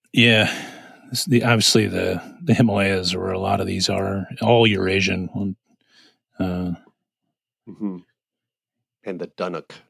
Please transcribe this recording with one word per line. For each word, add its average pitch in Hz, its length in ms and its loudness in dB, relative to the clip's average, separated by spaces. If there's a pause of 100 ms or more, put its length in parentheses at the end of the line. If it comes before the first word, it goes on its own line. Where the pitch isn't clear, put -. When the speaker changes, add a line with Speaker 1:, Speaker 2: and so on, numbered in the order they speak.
(140)
Speaker 1:
Yeah. 117 560 2 (400)
This, - 160 -6
the, 117 180 4
obviously, 110 440 4
the, 90 340 -2 (200)
the - 120 2
Himalayas 98 600 2
are 92 60 -4
where 95 120 -4
a 92 80 -4
lot 98 220 -2
of 95 60 -4
these 95 220 -2
are, 98 360 -2 (160)
all 117 260 4
Eurasian. 95 680 0
One, 98 220 -6 (840)
uh, 90 320 -4 (1000)
Speaker 2:
Mm-hmm. 95 300 -8 (1080)
And 92 160 -10
the 85 60 -10
Dunnock. 87 440 -8 (180)